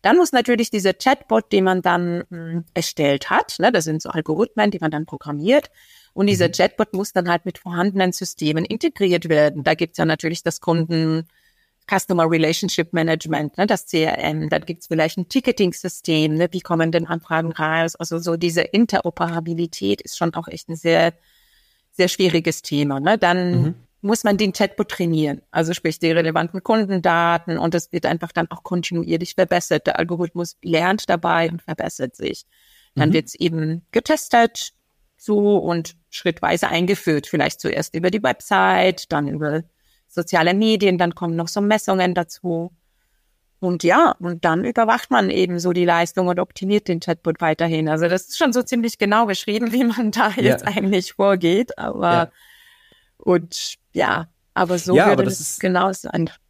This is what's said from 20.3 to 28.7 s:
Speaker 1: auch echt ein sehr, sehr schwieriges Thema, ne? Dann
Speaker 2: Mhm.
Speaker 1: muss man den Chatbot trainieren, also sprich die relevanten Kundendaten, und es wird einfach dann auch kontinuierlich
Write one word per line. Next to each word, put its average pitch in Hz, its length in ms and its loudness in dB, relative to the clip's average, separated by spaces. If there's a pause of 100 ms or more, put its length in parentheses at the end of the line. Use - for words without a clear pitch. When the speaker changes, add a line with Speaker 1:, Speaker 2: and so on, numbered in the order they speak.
Speaker 1:
auch 165 140 -8
echt - 200 -14
ein 165 80 -8
sehr, 165 380 2 (800)
sehr 208 160 2
schwieriges 165 520 0
Thema, 143 400 -2
ne? 185 160 2
Dann 180 460 2
Speaker 2:
Mhm. 156 120 0 (280)
Speaker 1:
muss 208 200 0
man 202 140 2
den 190 160 0
Chatbot - 380 -2
trainieren, 156 500 -2 (100)
also 160 220 -2
sprich 160 260 -4
die 165 120 0
relevanten 165 520 0
Kundendaten, 170 920 0
und 165 180 0
es 170 180 -4
wird 175 120 -4
einfach 165 280 -2
dann 165 180 -2
auch 165 120 -14
kontinuierlich 170 720 -4